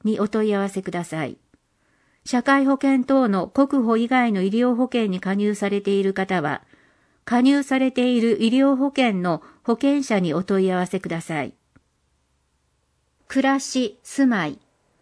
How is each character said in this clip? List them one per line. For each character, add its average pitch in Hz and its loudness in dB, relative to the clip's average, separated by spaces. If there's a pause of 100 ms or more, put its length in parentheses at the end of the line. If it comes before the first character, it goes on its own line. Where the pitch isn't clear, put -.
に 214 0
お 208 0
問 214 0
い 208 0
合 196 -2
わ 196 -2
せ 190 -6
く 180 -10
だ 175 -6
さ 160 -8
い。 - -12 (880)
社 240 0
会 277 4
保 277 2
険 269 2
等 269 2
の 196 0
国 277 2
保 226 2
以 233 0
外 240 0
の 185 0
医 196 0
療 240 0
保 247 0
険 240 -2
に 185 -2
加 190 -4
入 208 0
さ 202 -4
れ 202 -2
て 202 -2
い 196 2
る 190 0
方 190 -2
は、 143 -4 (640)
加 240 0
入 277 4
さ 269 -2
れ 262 2
て 247 0
い 240 2
る 226 2
医 226 2
療 269 4
保 277 0
険 240 0
の 175 -2 (200)
保 233 0
険 277 0
者 214 0
に 170 0
お 175 -2
問 190 0
い 185 2
合 185 0
わ 180 -2
せ 185 -6
く 180 -12
だ 165 -6
さ 151 -6
い。 - -12 (1700)
暮 269 0
ら 269 2
し、 - -4
住 - 0
ま 196 0
い、 143 -8 (440)